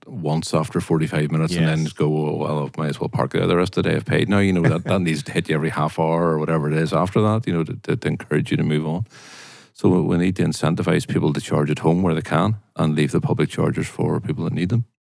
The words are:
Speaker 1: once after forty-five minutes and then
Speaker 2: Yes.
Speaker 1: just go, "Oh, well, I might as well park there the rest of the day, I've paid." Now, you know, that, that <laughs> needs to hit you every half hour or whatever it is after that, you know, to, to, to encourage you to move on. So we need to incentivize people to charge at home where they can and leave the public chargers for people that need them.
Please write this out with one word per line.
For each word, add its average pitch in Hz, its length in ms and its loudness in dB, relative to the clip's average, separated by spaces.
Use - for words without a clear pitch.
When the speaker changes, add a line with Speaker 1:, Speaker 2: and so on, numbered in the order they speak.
Speaker 1:
once 80 480 -4
after 82 260 0
forty-five 78 520 0
minutes 80 240 0
and 82 100 4
then 78 120 2
Speaker 2:
Yes. 78 80 0
Speaker 1:
just 76 100 -8
go, 78 100 0
"Oh, 76 300 0
well, 76 360 -2
I - 80 -8
might 78 100 -2
as - 100 -6
well - 80 -4
park 67 240 -2
there 87 160 0
the 87 80 2
rest 90 200 0
of 87 60 2
the 87 80 2
day, 80 60 2
I've - 100 -4
paid." - 220 2
Now, 101 100 2
you 98 140 4
know, 87 100 2
that, 80 220 2
that 92 160 0
<laughs> - 0 -
needs 80 240 -2
to - 80 -12
hit 90 160 -2
you 78 80 0
every 78 140 -2
half 76 280 -2
hour 82 320 2
or 78 80 0
whatever 76 320 0
it 78 60 0
is 80 160 0
after 90 300 2
that, 107 260 2
you 92 40 0
know, 82 120 0
to, 69 100 -8
to, - 220 -2
to 117 120 -4
encourage 78 440 -2
you 76 40 0
to 78 60 0
move 78 240 0
on. 87 220 -4
So - 160 0
we 87 160 2
need 92 180 2
to 90 80 2
incentivize 82 640 0
people 78 240 0
to - 80 -2
charge 73 280 0
at 76 120 -2
home 85 220 4
where 85 120 2
they 78 80 -2
can 98 360 0
and 78 180 2
leave 76 160 2
the 80 100 0
public 76 300 0
chargers 80 380 -2
for 80 320 -2
people 80 240 -4
that 82 80 -2
need 85 160 -2
them. 117 160 0